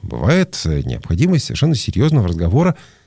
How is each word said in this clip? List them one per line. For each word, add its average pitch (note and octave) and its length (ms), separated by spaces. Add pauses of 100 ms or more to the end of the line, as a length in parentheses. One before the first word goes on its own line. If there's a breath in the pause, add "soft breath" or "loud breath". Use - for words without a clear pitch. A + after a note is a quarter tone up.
бывает, C3+ 640
э, D#2+ 160
необходимость B2+ 640
совершенно D3+ 300
серьезного A#2+ 520
разговора, F2 480 (320 soft breath)